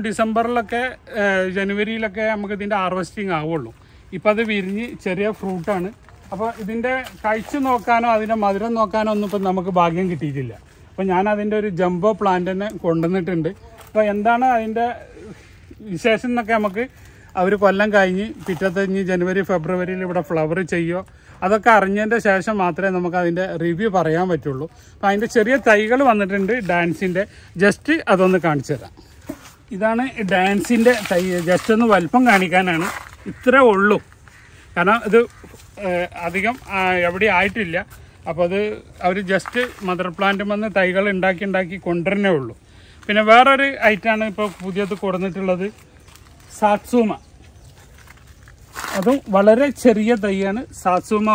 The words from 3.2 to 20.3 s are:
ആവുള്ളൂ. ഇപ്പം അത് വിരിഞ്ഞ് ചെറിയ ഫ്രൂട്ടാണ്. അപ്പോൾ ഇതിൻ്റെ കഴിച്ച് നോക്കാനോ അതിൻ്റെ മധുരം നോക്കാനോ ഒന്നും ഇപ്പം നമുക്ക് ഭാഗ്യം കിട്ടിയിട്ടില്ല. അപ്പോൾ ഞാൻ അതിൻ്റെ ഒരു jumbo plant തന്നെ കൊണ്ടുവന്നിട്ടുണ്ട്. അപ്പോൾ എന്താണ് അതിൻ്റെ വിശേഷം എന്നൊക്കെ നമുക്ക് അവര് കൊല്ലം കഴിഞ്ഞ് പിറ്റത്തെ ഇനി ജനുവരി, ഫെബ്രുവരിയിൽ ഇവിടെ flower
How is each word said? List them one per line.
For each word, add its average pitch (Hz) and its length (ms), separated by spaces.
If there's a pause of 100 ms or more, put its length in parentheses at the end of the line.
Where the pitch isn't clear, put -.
ആവുള്ളൂ. 151 320 (460)
ഇപ്പം 190 160
അത് 214 80 (100)
വിരിഞ്ഞ് 202 340 (200)
ചെറിയ 190 220 (120)
ഫ്രൂട്ടാണ്. 185 500 (440)
അപ്പോൾ 214 160 (140)
ഇതിൻ്റെ 233 300 (320)
കഴിച്ച് 220 320 (100)
നോക്കാനോ 233 480
അതിൻ്റെ 220 280
മധുരം 202 360
നോക്കാനോ 220 360
ഒന്നും 208 140
ഇപ്പം 196 200
നമുക്ക് 185 300
ഭാഗ്യം 170 320
കിട്ടിയിട്ടില്ല. 139 420 (380)
അപ്പോൾ 190 200
ഞാൻ 180 120 (100)
അതിൻ്റെ 208 280
ഒരു 214 80 (120)
jumbo 180 300 (100)
plant 180 300
തന്നെ 196 160 (180)
കൊണ്ടുവന്നിട്ടുണ്ട്. 170 640 (400)
അപ്പോൾ 214 140 (100)
എന്താണ് 233 340 (100)
അതിൻ്റെ 220 300 (1080)
വിശേഷം 220 380
എന്നൊക്കെ 233 280
നമുക്ക് 208 260 (560)
അവര് 190 220
കൊല്ലം 196 320
കഴിഞ്ഞ് 190 300 (200)
പിറ്റത്തെ 185 440
ഇനി 190 200
ജനുവരി, 185 400
ഫെബ്രുവരിയിൽ 180 560
ഇവിടെ 180 240
flower 160 280 (160)